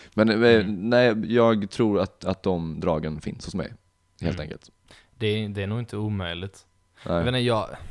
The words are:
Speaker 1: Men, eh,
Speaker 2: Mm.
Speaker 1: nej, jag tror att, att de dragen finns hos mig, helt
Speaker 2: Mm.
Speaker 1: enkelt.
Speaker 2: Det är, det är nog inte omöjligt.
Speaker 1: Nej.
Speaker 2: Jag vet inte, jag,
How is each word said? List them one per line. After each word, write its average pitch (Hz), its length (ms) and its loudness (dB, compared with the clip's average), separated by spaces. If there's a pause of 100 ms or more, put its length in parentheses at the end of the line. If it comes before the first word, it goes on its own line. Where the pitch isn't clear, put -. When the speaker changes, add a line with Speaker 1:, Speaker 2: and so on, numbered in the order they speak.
(140)
Speaker 1:
Men, 110 160 4
eh, 107 60 2
Speaker 2:
Mm. 110 540 4
Speaker 1:
nej, 117 440 4
jag 113 380 4
tror 107 280 2
att, - 260 -4
att 92 180 -4
de 82 360 -2
dragen 80 420 -2
finns - 240 -10
hos 90 100 -8
mig, 85 180 -6 (480)
helt 85 180 -2
Speaker 2:
Mm. - 40 -8
Speaker 1:
enkelt. - 280 -16 (460)
Speaker 2:
Det 113 100 -4
är, 107 220 -2
det 101 140 -6
är 95 40 -6
nog 110 120 -4
inte 113 180 -8
omöjligt. 98 680 -6 (400)
Speaker 1:
Nej. 87 100 -2
Speaker 2:
Jag 85 80 0
vet - 40 0
inte, 127 120 -2
jag, 117 280 0 (240)